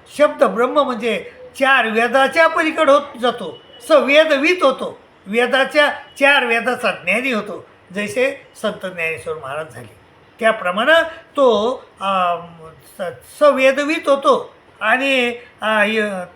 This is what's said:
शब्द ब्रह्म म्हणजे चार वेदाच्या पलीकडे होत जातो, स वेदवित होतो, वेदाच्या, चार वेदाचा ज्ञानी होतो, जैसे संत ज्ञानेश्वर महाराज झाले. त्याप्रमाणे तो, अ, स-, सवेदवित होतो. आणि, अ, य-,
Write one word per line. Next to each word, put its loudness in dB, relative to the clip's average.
शब्द 2
ब्रह्म 0
म्हणजे -4
चार 2
वेदाच्या 2
पलीकडे 0
होत 0
जातो, -6
स -10
वेदवित 4
होतो, -2
वेदाच्या, 0
चार 4
वेदाचा -2
ज्ञानी -4
होतो, -8
जैसे -4
संत -6
ज्ञानेश्वर -6
महाराज -10
झाले. -20
त्याप्रमाणे 2
तो, 2
अ, -2
स-, -12
सवेदवित 2
होतो. 0
आणि, 0
अ, 0
य-, -2